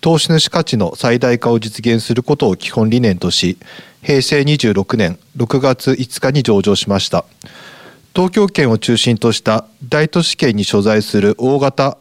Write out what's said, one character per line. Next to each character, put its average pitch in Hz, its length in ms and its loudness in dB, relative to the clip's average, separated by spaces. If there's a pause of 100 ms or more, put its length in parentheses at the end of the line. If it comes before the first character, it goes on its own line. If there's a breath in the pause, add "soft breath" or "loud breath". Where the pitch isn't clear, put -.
投 165 160 2
資 - 140 0
主 160 180 2
価 170 140 -2
値 - 120 -4
の 95 200 -2
最 120 240 0
大 120 180 2
化 117 140 0
を 113 80 2
実 110 260 -8
現 113 180 0
す - 80 -4
る 120 120 0
こ 147 120 0
と 131 120 0
を 95 80 0
基 - 100 -12
本 110 240 -2
理 123 100 2
念 101 180 0
と 90 120 -4
し、 90 260 -2 (460 loud breath)
平 139 180 0
成 143 240 0
二 147 140 2
十 107 160 0
六 98 220 -2
年 90 200 0 (200)
六 127 240 0
月 131 360 0
五 - 240 -8
日 135 120 -2
に 143 100 2
上 110 180 2
場 101 140 2
し - 140 -4
ま 98 100 0
し - 100 -4
た。 - 160 -2 (880 loud breath)
東 185 200 0
京 208 160 2
圏 143 240 2
を 113 60 2
中 117 180 0
心 117 200 0
と 117 140 2
し 110 100 -2
た 110 240 -2 (240)
大 151 200 0
都 170 160 0
市 - 120 -4
圏 120 200 0
に 101 80 0
所 101 180 0
在 107 200 2
す 104 180 0
る 104 180 2
大 135 220 0
型 139 400 -2